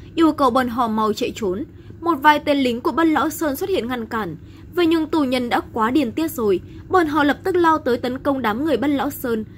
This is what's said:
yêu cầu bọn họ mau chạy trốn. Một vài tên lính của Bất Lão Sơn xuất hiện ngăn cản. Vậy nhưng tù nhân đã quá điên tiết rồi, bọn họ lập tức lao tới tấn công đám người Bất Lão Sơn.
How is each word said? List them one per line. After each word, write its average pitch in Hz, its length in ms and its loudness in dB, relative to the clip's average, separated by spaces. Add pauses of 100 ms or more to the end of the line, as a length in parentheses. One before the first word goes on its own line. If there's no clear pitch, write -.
(160)
yêu 320 160 4
cầu 285 180 4
bọn 247 180 2
họ 240 200 -2
mau 214 260 0
chạy - 220 -4
trốn. 202 280 -4 (380)
Một 330 140 0
vài 294 240 4
tên 294 180 0
lính 247 240 0
của 330 100 0
Bất 330 160 2
Lão 302 220 2
Sơn 302 260 -2
xuất 381 140 -4
hiện 262 180 -2
ngăn 240 180 -6
cản. 208 300 -6 (400)
Vậy 349 100 2
nhưng 320 220 2
tù 311 160 2
nhân 247 260 0
đã 285 120 0 (120)
quá 220 180 0
điên 254 200 2
tiết 311 200 -2
rồi, 208 300 0 (280)
bọn 339 180 4
họ 294 160 2
lập 294 200 2
tức 349 120 0
lao 330 220 4
tới 262 200 0
tấn 247 220 -4
công 269 220 0
đám 233 240 0
người 294 120 2
Bất 247 100 0
Lão 277 220 0
Sơn. 233 360 -4 (120)